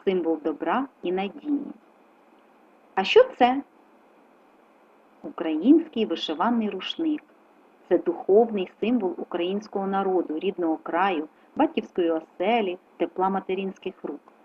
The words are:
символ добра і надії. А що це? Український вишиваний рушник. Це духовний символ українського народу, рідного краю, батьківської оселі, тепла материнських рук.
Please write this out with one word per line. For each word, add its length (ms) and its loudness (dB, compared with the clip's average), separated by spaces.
символ 380 0
добра 440 -2
і 80 -4
надії. 540 -4
А 80 0
що 200 6
це? 220 2
Український 800 2
вишиваний 640 -2
рушник. 540 -4
Це 80 4
духовний 840 2
символ 380 0
українського 680 -4
народу, 520 0
рідного 380 -2
краю, 500 -2
батьківської 560 0
оселі, 680 -2
тепла 320 -2
материнських 640 -4
рук. 160 -10